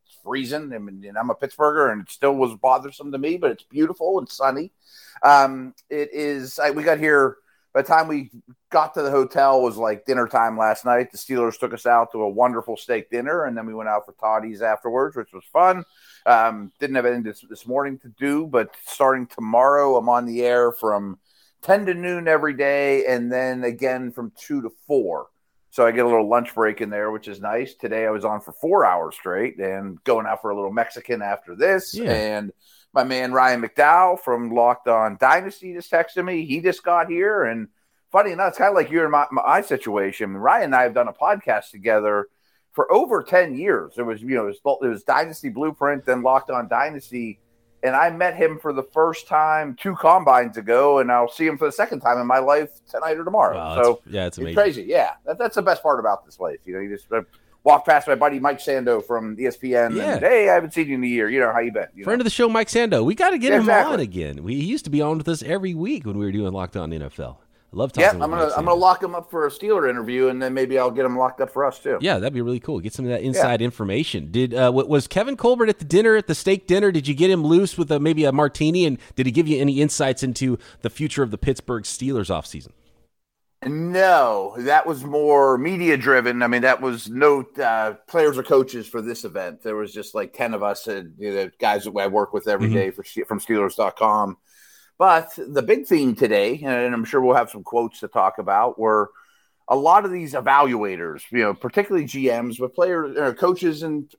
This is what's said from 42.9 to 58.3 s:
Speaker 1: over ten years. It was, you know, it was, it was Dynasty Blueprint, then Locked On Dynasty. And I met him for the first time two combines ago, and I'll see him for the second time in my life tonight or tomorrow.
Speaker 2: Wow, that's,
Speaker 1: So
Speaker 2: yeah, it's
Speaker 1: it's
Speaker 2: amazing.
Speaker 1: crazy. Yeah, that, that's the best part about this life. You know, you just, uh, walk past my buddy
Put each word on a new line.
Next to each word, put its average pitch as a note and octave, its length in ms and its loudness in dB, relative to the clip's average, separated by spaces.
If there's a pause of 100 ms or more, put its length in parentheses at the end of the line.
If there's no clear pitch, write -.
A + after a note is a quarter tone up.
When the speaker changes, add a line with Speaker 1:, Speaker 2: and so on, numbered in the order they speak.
Speaker 1:
over A#3+ 320 2
ten F3 320 2
years. B2+ 420 -2
It A#2+ 40 -4
was, A2 200 -6
you B2+ 140 -2
know, A2 100 0
it G2+ 180 -6
was, C#3 160 0
it C3+ 60 -2
was A2 160 -2
Dynasty D3+ 460 -2
Blueprint, C#3+ 560 -4
then B2 180 0
Locked C3 300 0
On A#2+ 160 -6
Dynasty. B2 720 -6 (420)
And C3 120 0
I D#3+ 140 4
met E3+ 260 -2
him D#3+ 240 0
for D3+ 140 -6
the C3+ 100 -4
first D#3+ 460 -2
time D#3 500 0
two G3 160 -6
combines C3 600 4
ago, C3 440 4
and B2 120 0
I'll A#2+ 160 2
see D#3+ 180 -4
him D3 120 -2
for D#3 80 0
the C#3+ 60 -2
second G3+ 280 -4
time B2 180 2
in B2 80 -4
my B2+ 120 4
life D3 320 2 (200)
tonight D#3+ 280 -4
or E3 60 -10
tomorrow. D#3 340 2
Speaker 2:
Wow, D#2+ 160 -8
that's, A#2+ 120 4
Speaker 1:
So A#2 200 2
Speaker 2:
yeah, G2 180 -6
it's F2 140 -8
Speaker 1:
it's A#2+ 40 -8
Speaker 2:
amazing. - 140 -6
Speaker 1:
crazy. E3+ 280 2
Yeah, B2+ 260 0 (160)
that, E3 120 -6
that's A#3 180 -4
the G#3 40 0
best F3 220 0
part C#3 180 2
about G#2+ 240 -2
this - 160 -20
life. D#2 240 -8
You F2+ 80 -14
know, F#2+ 80 -8
you G2+ 160 -10
just, - 160 -12
uh, A2+ 80 -2 (420)
walk D3 220 6
past D3+ 240 4
my C#3 60 4
buddy C#3+ 260 0